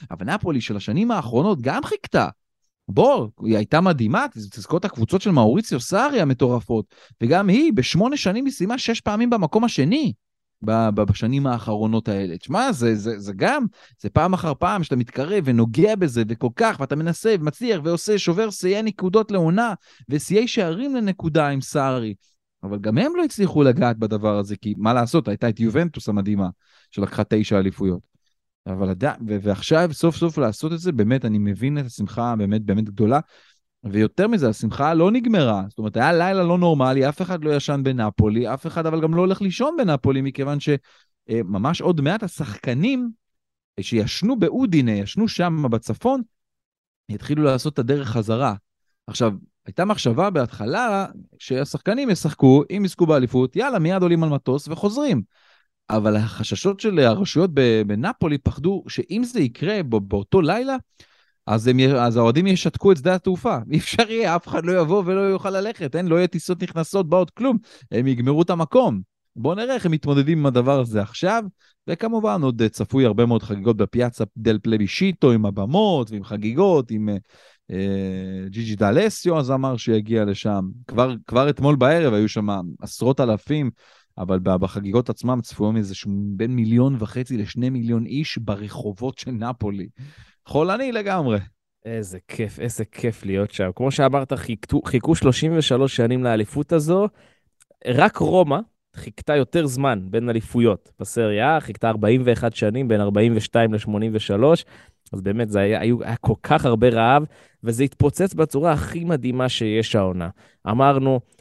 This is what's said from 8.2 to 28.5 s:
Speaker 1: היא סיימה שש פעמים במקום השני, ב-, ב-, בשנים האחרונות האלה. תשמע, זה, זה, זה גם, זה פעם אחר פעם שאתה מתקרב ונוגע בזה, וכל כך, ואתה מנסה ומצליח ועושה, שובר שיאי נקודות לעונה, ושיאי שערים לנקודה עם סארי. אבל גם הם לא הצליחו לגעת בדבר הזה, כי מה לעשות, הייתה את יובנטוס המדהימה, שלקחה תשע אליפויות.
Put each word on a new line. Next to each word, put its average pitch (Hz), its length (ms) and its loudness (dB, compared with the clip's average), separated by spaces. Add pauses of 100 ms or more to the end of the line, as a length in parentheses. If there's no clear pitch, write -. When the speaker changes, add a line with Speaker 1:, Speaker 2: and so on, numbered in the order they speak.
Speaker 1:
היא 269 80 -2
סיימה 220 260 -4
שש 233 220 -4
פעמים 226 300 0
במקום 220 340 0
השני, 220 480 0 (500)
ב-, 113 320 2
ב-, 104 60 2
בשנים 117 460 0
האחרונות 110 640 -2
האלה. 98 300 -4
תשמע, 226 340 -2
זה, 117 220 2
זה, 107 240 -4
זה 101 180 -12
גם, 233 300 0 (340)
זה 101 100 -8
פעם 170 220 2
אחר 160 220 -2
פעם 180 280 -2
שאתה 143 140 -2
מתקרב 143 500 -2
ונוגע 127 500 4
בזה, 131 320 0
וכל 117 280 -4
כך, 220 240 2
ואתה 139 160 -4
מנסה 170 440 0
ומצליח 185 440 -2
ועושה, 175 340 0
שובר 190 320 0
שיאי 196 320 -2
נקודות 214 480 0
לעונה, 196 440 0 (340)
ושיאי 180 400 0
שערים 226 480 -2
לנקודה 170 520 0
עם 139 120 -2
סארי. 127 540 -2 (480)
אבל 101 160 -6
גם 107 200 0
הם 302 180 0
לא 349 80 0
הצליחו 180 380 2
לגעת 123 360 4
בדבר 107 400 0
הזה, 101 180 -4
כי 104 200 -6
מה 107 160 2
לעשות, 123 360 0
הייתה 113 200 -2
את 107 120 -2
יובנטוס 120 480 0
המדהימה, 101 400 0 (420)
שלקחה 101 380 -2
תשע 107 300 2
אליפויות. 95 520 -2 (560)